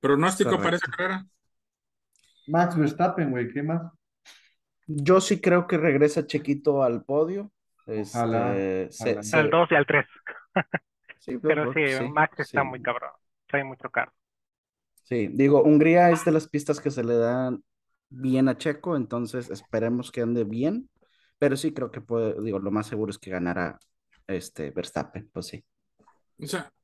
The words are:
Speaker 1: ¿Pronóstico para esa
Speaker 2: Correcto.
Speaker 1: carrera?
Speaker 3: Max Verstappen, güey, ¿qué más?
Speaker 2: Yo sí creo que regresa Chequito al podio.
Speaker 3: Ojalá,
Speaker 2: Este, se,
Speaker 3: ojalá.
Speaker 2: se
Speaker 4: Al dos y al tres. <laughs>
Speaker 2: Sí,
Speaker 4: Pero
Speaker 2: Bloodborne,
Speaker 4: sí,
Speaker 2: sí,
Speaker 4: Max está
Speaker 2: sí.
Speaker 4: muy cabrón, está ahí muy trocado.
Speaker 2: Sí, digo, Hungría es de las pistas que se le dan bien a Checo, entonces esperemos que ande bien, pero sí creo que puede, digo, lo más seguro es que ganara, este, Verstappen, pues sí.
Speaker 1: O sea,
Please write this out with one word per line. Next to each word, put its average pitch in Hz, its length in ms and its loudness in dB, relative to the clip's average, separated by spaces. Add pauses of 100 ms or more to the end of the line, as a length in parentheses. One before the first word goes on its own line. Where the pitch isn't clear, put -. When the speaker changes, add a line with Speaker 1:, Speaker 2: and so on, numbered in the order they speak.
Speaker 1:
¿Pronóstico 147 560 2
para 170 180 0
esa 175 120 -4
Speaker 2:
Correcto. - 100 -10
Speaker 1:
carrera? 190 280 -4 (1200)
Speaker 3:
Max 175 280 2
Verstappen, 151 560 0
güey, 123 220 -2
¿qué 143 100 -4
más? 165 180 -2 (1040)
Speaker 2:
Yo 156 340 4
sí 202 180 0
creo 175 280 2
que 185 100 0
regresa 151 500 2
Chequito 143 560 0
al 120 220 -2
podio. 175 440 -2 (380)
Speaker 3:
Ojalá, 113 720 -2
Speaker 2:
Este, 95 340 -4
se, 120 200 -6
Speaker 3:
ojalá. 107 120 -4
Speaker 2:
se 110 140 0
Speaker 4:
Al 151 120 4
dos 165 220 4
y 170 40 4
al 143 100 6
tres. 143 200 2 (500)
<laughs> - 340 -4 (320)
Speaker 2:
Sí, 127 160 -8
Speaker 4:
Pero 151 260 0
Speaker 2:
Bloodborne, 143 240 0 (120)
Speaker 4:
sí, 131 60 -2
Speaker 2:
sí, 135 60 -6
Speaker 4:
Max 151 280 0
está 151 220 -2
Speaker 2:
sí. 135 60 -2
Speaker 4:
muy 127 140 -10
cabrón, 123 300 -6 (340)
está - 120 -2
ahí 139 60 0
muy 131 140 -12
trocado. - 340 -6 (920)
Speaker 2:
Sí, 113 240 -2
digo, 139 360 6
Hungría 165 460 8
es 165 160 2
de 165 60 4
las 156 160 2
pistas 147 320 -4
que 147 100 -2
se 135 140 -6
le 117 120 0
dan 123 480 0 (460)
bien 131 400 0
a 120 80 -2
Checo, 156 380 -4
entonces 120 540 -6
esperemos 117 640 -4
que 123 100 -6
ande 117 240 0
bien, 143 440 -4 (480)
pero 139 200 2
sí 151 160 -4
creo 131 180 -6
que 120 100 -12
puede, 110 400 -2
digo, 107 180 -4
lo 98 120 -4
más 107 160 -2
seguro 107 240 -4
es 101 80 -10
que - 100 -18
ganara, 87 480 -4 (500)
este, 85 440 -8
Verstappen, - 600 -8
pues 92 160 -12
sí. - 160 -16 (800)
Speaker 1:
O 151 60 -14
sea, 170 240 -8 (120)